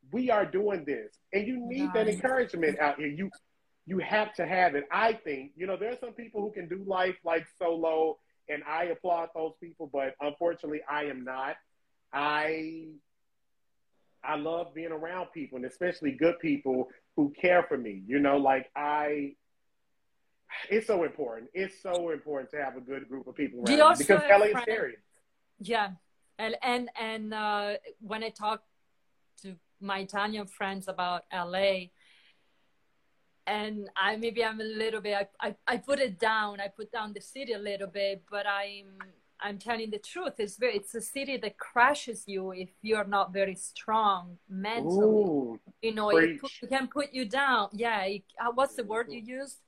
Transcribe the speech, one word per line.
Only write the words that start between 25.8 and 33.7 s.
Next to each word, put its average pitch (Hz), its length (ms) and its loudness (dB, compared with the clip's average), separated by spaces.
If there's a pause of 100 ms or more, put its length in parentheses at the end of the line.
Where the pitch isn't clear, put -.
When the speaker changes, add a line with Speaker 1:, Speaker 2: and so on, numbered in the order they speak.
Speaker 2:
And, 220 240 -2
and, 247 360 0
and, 220 360 -6
uh, 208 400 -2 (260)
when 220 220 -6
I 226 80 -4
talk 214 320 -4 (800)
to 190 140 -14 (240)
my 196 200 -4
Italian 208 460 -2
friends 196 420 -6
about 180 420 -2
L 180 260 -4
A, 190 340 2 (1600)
and 208 500 -4